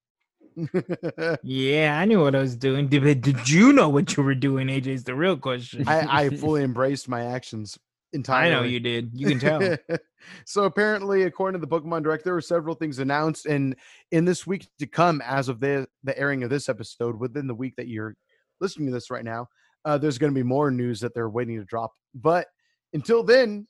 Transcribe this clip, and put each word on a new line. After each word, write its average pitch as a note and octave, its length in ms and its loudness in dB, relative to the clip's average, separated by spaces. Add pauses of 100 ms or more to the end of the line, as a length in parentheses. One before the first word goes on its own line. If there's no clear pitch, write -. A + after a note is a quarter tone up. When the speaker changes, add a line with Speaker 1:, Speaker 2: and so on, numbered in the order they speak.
(560)
Speaker 1:
<laughs> D#3+ 160 -6 (720)
Speaker 2:
Yeah, C#3+ 560 0
I F#3 60 2
knew G#3+ 160 4
what C#3 140 4
I C3+ 40 2
was C3 160 -2
doing. C3+ 320 0
Did, C#3 340 4
did B2+ 280 0
you G#3 240 8
know G#3+ 160 8
what C#3+ 260 2
you C#3+ 80 2
were C3+ 120 2
doing, C3 340 0
A C3+ 120 -2
J, C3+ 120 -4
is B2 100 -6
the B2+ 120 -6
real E3+ 220 2
question. B2+ 500 -6
Speaker 1:
I, D3 380 2
I C#3 40 2
Speaker 2:
<laughs> C#3+ 60 -2
Speaker 1:
fully D3 280 0
embraced C3 440 -2
my A#2+ 180 -4
actions A#2 520 -8 (360)
Speaker 2:
I D#3 40 -6
know - 0 -
Speaker 1:
entirely. C3 520 2
Speaker 2:
you B2 100 -2
did. A#2 340 -4
You C3+ 140 -6
can C3 120 2
tell. D#3 440 2
Speaker 1:
<laughs> E3 140 -4 (480)
So G3+ 200 0
apparently, G3 580 2
according F#3 380 -2
to D#3 40 -4
the D#3+ 140 0
Pokemon D#3+ 240 -4
Direct, D#3 220 -2
there F3+ 80 0
were E3 80 0
several E3 340 -2
things D3 240 -6
announced, D3 460 -2
and C#3+ 280 0 (380)
in E3+ 140 4
this F3+ 200 0
week F#3 220 -6 (120)
to C#3+ 60 -8
come, D#3+ 400 2
as C3 220 -2
of A#2+ 140 -6
the, C#3 260 0 (160)
the C3+ 160 -4
airing C#3 240 -2
of A#2 60 -4
this C#3 180 -4
episode, A#2 500 -6
within C3 300 -6
the A#2+ 80 -6
week B2+ 220 -10
that B2 100 -10
you're G#2+ 280 -8 (440)
listening D#3 280 -4
to B2+ 60 -4
this A#2+ 160 -8
right A#2+ 140 -10
now, A#2 240 -8 (380)
uh, D3 120 2
there's C#3 200 -2
gonna C#3+ 160 2
be C3+ 100 0
more C#3 280 2
news B2 280 -2
that A#2 160 -6
they're A#2 140 -4
waiting A#2 280 -6
to G#2 60 -12
drop. A2+ 300 -8 (200)
But D#3 340 0 (440)
until A3+ 320 0
then, G#3+ 460 4